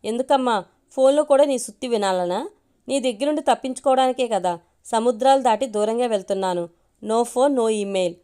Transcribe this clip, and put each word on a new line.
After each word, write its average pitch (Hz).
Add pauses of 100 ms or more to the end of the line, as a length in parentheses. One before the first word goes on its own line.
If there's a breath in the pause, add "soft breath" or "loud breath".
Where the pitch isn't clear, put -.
"ఎందుకమ్మా 247 (280)
ఫోన్లో 277
కూడా 285
నీ 277
సుత్తి 240
వినాలనా? 196 (380)
నీ 262
దగ్గరుండి 262
తప్పించుకోవడానికే 262
కదా 180 (260)
సముద్రాలు 247
దాటి 233
దూరంగా 220
వెళ్తున్నాను. 190 (360)
No 226
phone, 254
no 226
email." 196 (120)